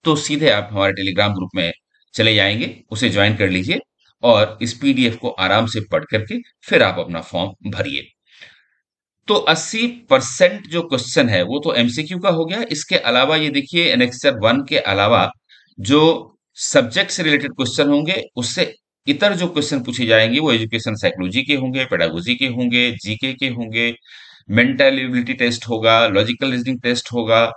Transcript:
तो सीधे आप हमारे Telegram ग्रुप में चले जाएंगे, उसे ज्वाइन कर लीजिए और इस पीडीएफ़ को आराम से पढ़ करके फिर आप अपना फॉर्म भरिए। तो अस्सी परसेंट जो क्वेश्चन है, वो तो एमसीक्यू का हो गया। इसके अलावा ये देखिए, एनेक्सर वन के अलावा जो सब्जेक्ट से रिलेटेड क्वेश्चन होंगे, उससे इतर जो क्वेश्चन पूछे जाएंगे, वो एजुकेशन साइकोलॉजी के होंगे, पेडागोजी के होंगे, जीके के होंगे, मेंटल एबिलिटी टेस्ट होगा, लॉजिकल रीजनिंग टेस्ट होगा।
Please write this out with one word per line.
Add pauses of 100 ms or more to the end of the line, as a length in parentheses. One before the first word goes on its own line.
तो
सीधे
आप
हमारे
Telegram
ग्रुप
में (420)
चले
जाएंगे,
उसे
ज्वाइन
कर
लीजिए (440)
और
इस
पीडीएफ़
को
आराम
से
पढ़
करके
फिर
आप
अपना
फॉर्म
भरिए। (1300)
तो
अस्सी
परसेंट
जो
क्वेश्चन
है,
वो
तो
एमसीक्यू
का
हो
गया।
इसके
अलावा
ये
देखिए,
एनेक्सर
वन
के
अलावा (500)
जो (220)
सब्जेक्ट
से
रिलेटेड
क्वेश्चन
होंगे, (140)
उससे (320)
इतर
जो
क्वेश्चन
पूछे
जाएंगे,
वो
एजुकेशन
साइकोलॉजी
के
होंगे,
पेडागोजी
के
होंगे,
जीके
के
होंगे, (560)
मेंटल
एबिलिटी
टेस्ट
होगा,
लॉजिकल
रीजनिंग
टेस्ट
होगा।